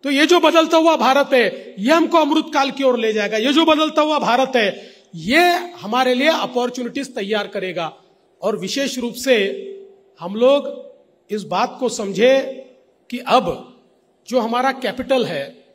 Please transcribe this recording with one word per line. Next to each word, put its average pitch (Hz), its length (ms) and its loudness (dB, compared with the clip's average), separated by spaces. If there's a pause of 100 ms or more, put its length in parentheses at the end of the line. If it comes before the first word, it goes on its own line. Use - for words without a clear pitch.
तो 277 80 -6
ये 277 160 2
जो 349 140 6
बदलता 330 360 4
हुआ 320 200 4
भारत 269 360 2
है, 233 460 0
ये 220 140 0
हमको 330 260 4
अमृतकाल 294 520 0
की 269 140 -6
ओर 247 140 2
ले 220 140 0
जाएगा। 208 240 -2
ये 233 160 0
जो 320 120 4
बदलता 311 380 2
हुआ 302 160 2
भारत 254 380 0
है, 202 340 -2 (240)
ये 196 260 0 (400)
हमारे 247 340 0
लिए 277 140 2
अपॉर्चुनिटीज 247 880 -4
तैयार 208 320 -4
करेगा। 180 480 -8 (480)
और 208 140 -2
विशेष 262 420 -6
रूप 240 160 -6
से 214 540 -2 (520)
हम 185 160 -10
लोग 269 500 2 (440)
इस 208 120 -6
बात 180 380 -4
को 247 80 -2
समझे 220 500 2 (720)
कि 247 80 -8
अब 190 500 0 (600)
जो 247 120 0
हमारा 240 320 0
कैपिटल 247 540 -2
है 139 380 -10 (100)